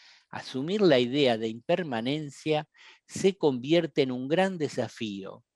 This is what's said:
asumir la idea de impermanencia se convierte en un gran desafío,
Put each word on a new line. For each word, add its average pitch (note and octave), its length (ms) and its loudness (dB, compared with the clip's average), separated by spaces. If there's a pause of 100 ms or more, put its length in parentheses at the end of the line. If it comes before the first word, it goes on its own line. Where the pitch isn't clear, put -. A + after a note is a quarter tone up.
(300)
asumir E3 520 -6
la D3+ 180 8
idea B2 380 2
de A2+ 100 -4
impermanencia D3 1200 -4 (380)
se - 320 0
convierte D3+ 640 2
en C3 100 0
un B2+ 160 -6
gran F#3 300 0
desafío, A2 880 -8 (100)